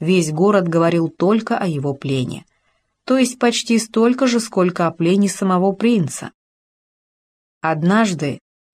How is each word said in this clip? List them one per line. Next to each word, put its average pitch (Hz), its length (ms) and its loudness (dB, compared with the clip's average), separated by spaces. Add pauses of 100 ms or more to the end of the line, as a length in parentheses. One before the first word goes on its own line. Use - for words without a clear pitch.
весь 160 320 0
город 185 360 2
говорил 165 400 2
только 220 500 0
о 196 80 -4
его 143 280 -4
плене, 131 500 -6 (640)
то 254 80 2
есть 254 220 0
почти 233 400 0
столько 240 480 0
же, 240 120 0
сколько 185 480 0
о 160 40 -2
плене 180 400 0
самого 190 420 0
принца. 196 600 -2 (1300)
Однажды, 160 760 0 (360)